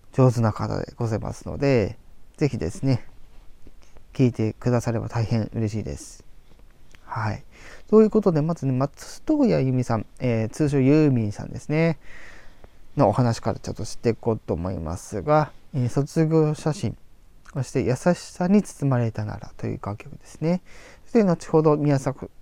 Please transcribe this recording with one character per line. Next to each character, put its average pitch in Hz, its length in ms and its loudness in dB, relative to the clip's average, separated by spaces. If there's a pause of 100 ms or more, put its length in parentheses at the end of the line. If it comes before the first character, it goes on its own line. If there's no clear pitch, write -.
(120)
上 127 180 6
手 120 100 0
な 110 120 2
方 107 260 -4
で - 160 -8
ご 117 140 -4
ざ 110 80 -2
い - 20 0
ま - 140 -8
す - 160 -14
の 82 100 -10
で、 123 400 2 (380)
ぜ 156 100 0
ひ 127 120 -2
で 85 120 -4
す - 140 -8
ね、 135 240 0 (1040)
聴 131 140 4
い 120 60 4
て 110 200 -2
く - 180 -4
だ 120 100 2
さ 117 120 -4
れ 113 80 -2
ば 107 80 -6
大 113 160 -2
変 110 300 -2
嬉 110 240 -2
し - 20 -6
い - 20 -6
で 69 140 -8
す。 - 280 -18 (800)
は 110 280 -6
い。 107 100 -8 (480)
と 214 120 10
い - 20 10
う 214 60 4
こ 214 100 2
と 208 100 2
で、 156 100 2
ま 165 140 0
ず 135 120 -6
ね、 135 60 0
松 - 540 -4
任 294 240 2
谷 143 160 2
由 131 60 2
実 127 100 2
さ 117 140 -2
ん、 104 100 -4 (140)
え 113 240 0
ー、 107 40 -4
通 151 200 0
称 143 100 0
ユ 147 300 6
ー - 20 4
ミ 120 140 2
ン 104 80 -2
さ - 100 -10
ん - 80 -10
で - 80 -10
す - 120 -8
ね、 160 280 2 (1000)
の 131 120 6
お 101 40 4
話 117 280 2
か 113 120 -2
ら - 60 -6
ち - 100 -12
ょ - 40 -4
っ - 20 -6
と - 100 -8
し - 140 -6
て 117 120 0
い 107 40 2
こ - 200 -2
う 107 40 -6
と - 160 -6
思 87 160 -4
い 98 80 -6
ま 82 180 -6
す - 260 -8
が、 151 280 2 (240)
え 123 120 0
ー、 - 20 0
卒 147 380 0
業 156 280 2
写 151 200 -4
真、 - 240 -6 (560)
そ 139 80 -2
し - 100 -10
て 135 80 0
「優 113 160 2
し 175 220 2
さ - 280 -4
に 202 160 6
包 - 280 -2
ま 127 80 2
れ 117 120 0
た 107 140 -6
な 104 140 -8
ら」 - 180 -16
と - 100 -8
い 107 100 -4
う - 60 -10
楽 101 140 -6
曲 - 220 -14
で - 80 -20
す - 160 -14
ね。 175 180 0 (440)
そ - 40 -20
し - 40 -20
て 226 120 6
後 170 220 2
ほ 156 160 6
ど 156 160 6
宮 143 200 4
迫、 131 320 -6 (120)